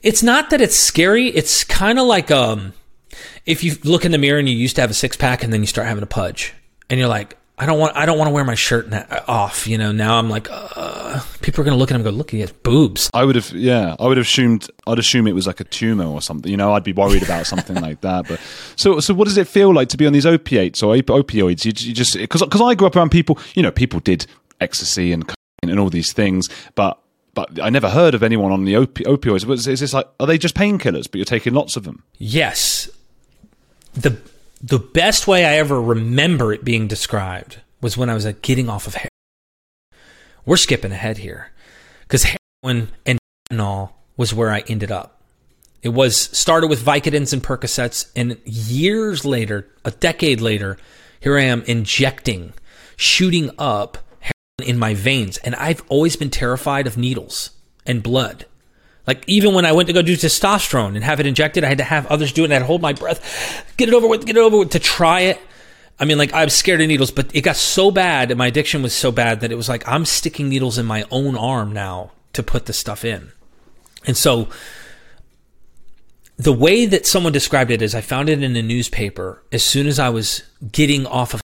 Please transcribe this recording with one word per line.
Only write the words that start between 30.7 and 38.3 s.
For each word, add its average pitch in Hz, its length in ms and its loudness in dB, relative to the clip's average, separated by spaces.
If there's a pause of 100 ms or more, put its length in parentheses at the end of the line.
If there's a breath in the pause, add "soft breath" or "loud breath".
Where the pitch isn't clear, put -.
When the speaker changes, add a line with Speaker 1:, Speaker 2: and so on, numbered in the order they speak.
Speaker 2:
but - 40 -12
you're 98 100 -4
taking 120 280 -2
lots - 220 0
of 113 80 -10
them? 82 200 -14 (140)
Speaker 1:
Yes. - 720 -2 (1040)
The, 120 240 -2 (440)
the 127 180 0
best - 480 0
way 180 180 4
I 151 100 4
ever 143 260 2
remember 117 720 2
it - 120 -8
being 113 220 0
described 98 720 -6 (240)
was 113 140 -4
when 123 140 -2
I 113 40 -2
was, 107 120 -4
like, 104 160 -8